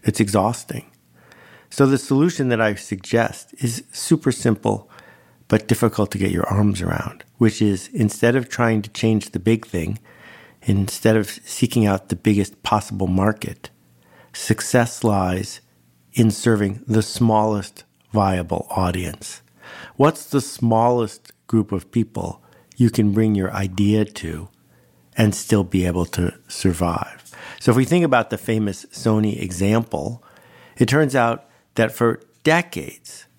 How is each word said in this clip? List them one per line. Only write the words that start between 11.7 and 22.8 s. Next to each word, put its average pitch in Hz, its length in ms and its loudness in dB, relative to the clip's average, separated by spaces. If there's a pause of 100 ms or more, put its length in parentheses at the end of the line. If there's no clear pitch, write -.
out 98 240 0
the 98 60 -2
biggest 101 480 -2
possible 101 440 -2
market, 95 600 -2 (640)
success - 720 -2
lies 98 580 -2 (520)
in 110 180 4
serving 104 560 0
the 110 140 2
smallest 107 840 0 (280)
viable 90 580 0
audience. 90 720 -4 (540)
What's - 300 2
the 143 160 -2
smallest 117 880 0 (160)
group 110 240 0
of 95 200 -6
people 95 500 -4 (340)
you 120 140 4